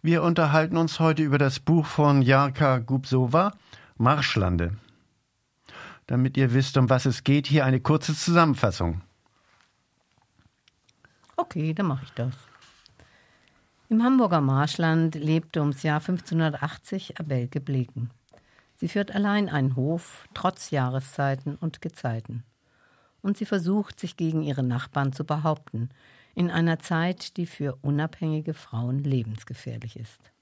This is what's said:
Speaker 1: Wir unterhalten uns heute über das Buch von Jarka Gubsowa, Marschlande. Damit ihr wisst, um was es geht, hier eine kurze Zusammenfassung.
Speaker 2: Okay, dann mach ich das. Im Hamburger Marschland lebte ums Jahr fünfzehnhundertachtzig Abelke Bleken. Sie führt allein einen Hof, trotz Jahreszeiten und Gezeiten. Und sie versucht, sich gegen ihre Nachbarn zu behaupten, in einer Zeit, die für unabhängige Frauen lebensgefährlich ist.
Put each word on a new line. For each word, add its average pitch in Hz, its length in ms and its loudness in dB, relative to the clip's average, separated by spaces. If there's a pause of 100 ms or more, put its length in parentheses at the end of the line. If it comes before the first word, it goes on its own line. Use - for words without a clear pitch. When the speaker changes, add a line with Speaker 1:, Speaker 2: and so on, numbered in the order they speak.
Speaker 1:
Wir 160 200 2
unterhalten 160 540 2
uns 165 240 0
heute 156 240 4
über 143 140 2
das 135 200 2
Buch 160 280 2
von 143 360 4
Jarka 135 560 4
Gubsowa, 131 760 0 (440)
Marschlande. 101 800 0 (1300)
Damit 131 300 0
ihr 131 180 2
wisst, 131 220 0
um 127 140 4
was 131 160 2
es - 180 -2
geht, 139 240 2
hier 143 160 4
eine 131 160 2
kurze 151 340 0
Zusammenfassung. 123 840 2 (2250)
Speaker 2:
Okay, 160 380 -2
dann 196 120 -2
mach 135 160 -2
ich - 100 -18
das. 123 220 -6 (1500)
Im 226 140 2
Hamburger 240 380 4
Marschland 160 760 2
lebte 156 440 -2
ums 147 220 -2
Jahr 151 180 0
fünfzehnhundertachtzig 165 1200 -4
Abelke 135 400 -4
Bleken. 123 500 -4 (680)
Sie 175 120 -6
führt 202 260 -4
allein 202 340 0
einen 135 280 0
Hof, 156 580 -4
trotz - 360 -4
Jahreszeiten 135 840 -4
und - 260 -8
Gezeiten. 117 640 -8 (760)
Und 196 140 -2
sie 214 80 -6
versucht, 196 540 -2
sich - 180 -10
gegen 160 260 -2
ihre 139 200 -2
Nachbarn 131 500 -2
zu 151 120 -8
behaupten, 147 680 -4 (440)
in 175 160 0
einer 165 280 0
Zeit, 175 600 -4
die 170 80 -4
für 139 340 -6
unabhängige 156 720 -2
Frauen 123 440 -4
lebensgefährlich 117 1000 -6
ist. - 220 -16 (220)